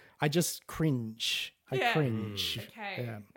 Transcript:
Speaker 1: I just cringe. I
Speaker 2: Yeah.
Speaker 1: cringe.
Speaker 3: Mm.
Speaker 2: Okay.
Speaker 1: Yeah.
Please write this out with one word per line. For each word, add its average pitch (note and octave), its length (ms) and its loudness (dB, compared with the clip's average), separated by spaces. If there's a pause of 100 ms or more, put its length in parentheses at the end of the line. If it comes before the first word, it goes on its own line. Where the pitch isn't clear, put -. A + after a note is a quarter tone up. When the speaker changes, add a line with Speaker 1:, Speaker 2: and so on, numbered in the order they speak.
(200)
Speaker 1:
I D3+ 80 4
just - 380 0
cringe. B2 880 0 (180)
I C3 40 2
Speaker 2:
Yeah. A#3 160 4
Speaker 1:
cringe. G#2+ 680 0
Speaker 3:
Mm. - 80 -12
Speaker 2:
Okay. G3 360 -8
Speaker 1:
Yeah. A2+ 140 -8 (180)